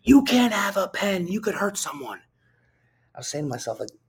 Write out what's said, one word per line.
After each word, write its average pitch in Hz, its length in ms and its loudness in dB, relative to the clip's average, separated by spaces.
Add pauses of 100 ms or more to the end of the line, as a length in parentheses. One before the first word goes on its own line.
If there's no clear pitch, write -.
You 269 220 8
can't 247 280 4
have 202 240 -2
a 185 120 0
pen. 190 380 -2
You 190 140 -4
could 196 140 -4
hurt 196 220 -4
someone. 123 440 -10 (920)
I - 40 -18
was 127 100 -12
saying 147 160 -6
to 147 60 -4
myself, 113 300 -6
like 110 100 -8 (180)